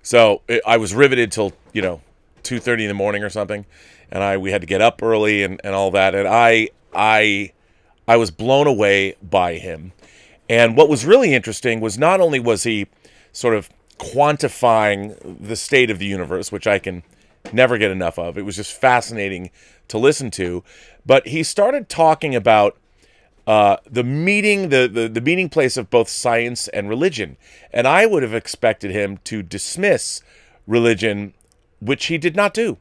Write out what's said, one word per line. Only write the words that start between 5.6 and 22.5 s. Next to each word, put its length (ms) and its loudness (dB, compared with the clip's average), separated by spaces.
and 120 -6
all 160 0
that. 240 2
And 120 -2
I, 420 4
I, 580 0
I 100 6
was 140 0
blown 360 0
away 540 0
by 340 -2
him. 360 -14
And 260 4
what 140 8
was 160 0
really 280 6
interesting 480 -2
was 160 -6
not 220 2
only 200 2
was 240 0
he 240 -4
sort 220 -2
of 160 -4
quantifying 1160 0
the 160 -10
state 340 2
of 100 -6
the 60 -6
universe, 460 -6
which 160 -6
I 120 2
can 240 -10
never 240 4
get 140 0
enough 280 -4
of. 180 -8
It 40 -8
was 160 -10
just 160 -12
fascinating 760 0
to 100 -8
listen 340 0
to. 320 -6
But 220 4
he 160 -4
started 440 -2
talking 480 0
about, 400 4